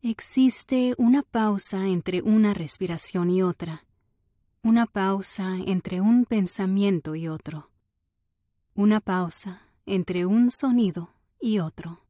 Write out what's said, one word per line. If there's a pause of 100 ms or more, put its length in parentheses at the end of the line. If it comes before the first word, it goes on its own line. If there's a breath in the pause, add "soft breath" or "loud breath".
Existe
una
pausa
entre
una
respiración
y
otra, (800)
una
pausa (100)
entre
un
pensamiento
y
otro, (1040)
una
pausa (240)
entre
un
sonido (280)
y
otro.